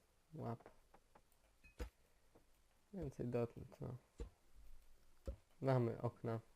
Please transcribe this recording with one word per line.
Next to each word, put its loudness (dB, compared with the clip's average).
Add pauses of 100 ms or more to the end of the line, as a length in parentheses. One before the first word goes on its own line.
(340)
łap. -4 (2250)
Więcej -2
dotąd, -2
no. -4 (1700)
Mamy 6
okna. 0 (160)